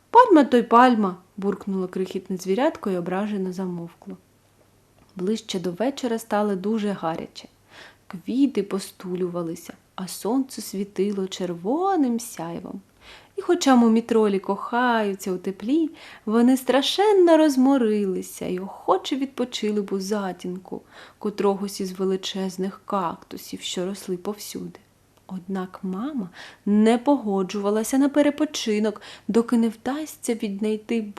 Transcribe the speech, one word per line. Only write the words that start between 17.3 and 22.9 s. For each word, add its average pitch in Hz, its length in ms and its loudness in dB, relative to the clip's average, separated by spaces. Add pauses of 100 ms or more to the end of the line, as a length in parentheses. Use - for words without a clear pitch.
розморилися 233 1080 2
й 180 140 -4
охоче 320 560 -2
відпочили 247 640 -4
б 190 120 -4
у 196 60 -2
затінку 190 840 -6 (380)
котрогось 196 600 -2
із 190 100 -6
величезних 190 920 -4
кактусів, - 760 -6